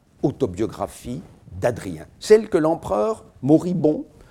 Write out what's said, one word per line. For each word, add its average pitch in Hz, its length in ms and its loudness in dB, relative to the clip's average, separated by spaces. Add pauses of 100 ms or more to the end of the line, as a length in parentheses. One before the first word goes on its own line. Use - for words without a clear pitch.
(220)
autobiographie 110 1000 -4 (300)
d'Adrien, 92 540 -6 (120)
celle 214 300 4
que 185 100 0
l'empereur 190 640 -2 (180)
moribond 156 640 2 (240)